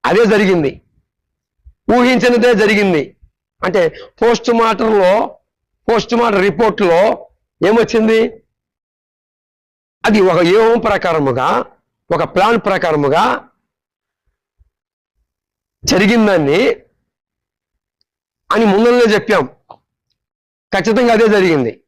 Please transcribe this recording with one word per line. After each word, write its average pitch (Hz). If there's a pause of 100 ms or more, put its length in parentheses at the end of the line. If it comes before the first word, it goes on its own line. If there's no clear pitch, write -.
అదే 190 (100)
జరిగింది, 190 (1200)
ఊహించినదే 240 (100)
జరిగింది. 202 (640)
అంటే 185 (380)
పోస్ట్ 233 (100)
మార్టంలో, 220 (800)
పోస్ట్ 226
మార్టం 226
రిపోర్ట్లో 202 (680)
ఏమొచ్చింది? 220 (1800)
అది 214 (100)
ఒక 170 (100)
వ్యూహం 226
ప్రకారముగా, 151 (680)
ఒక 165 (120)
ప్లాన్ 214 (100)
ప్రకారముగా 160 (2500)
జరిగిందని 190 (1900)
అని 220
ముందరనే 240
చెప్పాం. 196 (1300)
ఖచ్చితంగా 226
అదే 226
జరిగింది. 156 (140)